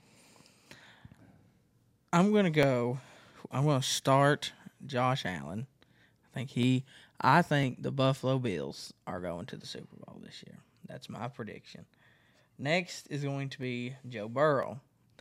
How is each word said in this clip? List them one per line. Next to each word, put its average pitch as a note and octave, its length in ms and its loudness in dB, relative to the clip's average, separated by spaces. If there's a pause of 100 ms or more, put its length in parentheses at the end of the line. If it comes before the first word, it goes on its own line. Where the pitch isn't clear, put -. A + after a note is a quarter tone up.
(2250)
I'm G3 180 6
gonna G3+ 160 6
go, C3+ 480 4 (540)
I'm C3+ 160 0
gonna C3+ 160 2
start C#3 720 4 (320)
Josh B2+ 400 0
Allen. F2+ 400 -8 (160)
I - 520 -20
think C3 140 -6
he, B2+ 340 2 (380)
I D3+ 220 6
think C#3 400 0
the C3 100 -4
Buffalo C3 460 0
Bills E2 560 -6 (120)
are F2+ 140 -8
going F2 240 -6
to - 140 -14
the - 80 -18
Super - 320 -16
Bowl - 260 -20
this - 220 -20
year. - 100 -20 (300)
That's - 220 -18
my A2 200 -10
prediction. - 580 -16 (720)
Next E3+ 500 -4
is C#3+ 160 -6
going C#3 240 -4
to - 100 -14
be B2 360 -6 (120)
Joe A2+ 220 -8
Burrow. C3+ 520 0 (400)